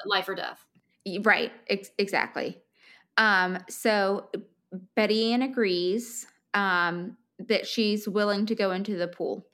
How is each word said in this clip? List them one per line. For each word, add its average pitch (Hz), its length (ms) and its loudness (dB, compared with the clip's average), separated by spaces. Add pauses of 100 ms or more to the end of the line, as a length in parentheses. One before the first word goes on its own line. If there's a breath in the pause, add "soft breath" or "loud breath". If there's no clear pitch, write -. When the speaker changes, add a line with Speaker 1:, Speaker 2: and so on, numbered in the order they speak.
Speaker 1:
life 196 220 0
or 190 60 -4
death. - 300 -8 (400)
Speaker 2:
Y-, 196 180 -6
right, 196 300 4 (160)
ex-, 196 300 -2
exactly. - 640 -2 (560 soft breath)
Um, 185 400 4 (100)
so 202 600 0 (680)
Betty 220 360 2
Ann 247 100 2
agrees, 208 840 -2 (300)
um, 175 600 0 (220)
that - 300 -2
she's 208 400 0
willing 208 380 2
to 220 100 -2
go 196 160 0
into 196 240 -4
the 175 120 -2
pool. - 460 -6